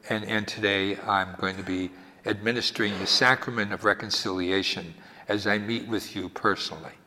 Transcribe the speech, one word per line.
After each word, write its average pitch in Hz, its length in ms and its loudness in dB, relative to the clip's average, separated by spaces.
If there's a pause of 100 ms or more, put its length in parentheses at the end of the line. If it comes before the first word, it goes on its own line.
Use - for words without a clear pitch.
and, 107 160 -2
and 107 240 -2
today 98 520 2
I'm 95 380 2
going 95 180 -2
to 98 60 -8
be 92 280 -2 (340)
administering 104 720 0
the 95 80 -4
sacrament 123 680 4
of 92 120 -8
reconciliation 95 1080 0 (340)
as 104 180 0
I 104 120 4
meet 110 280 -4
with 107 300 -4
you 92 140 -6
personally. - 640 -2 (140)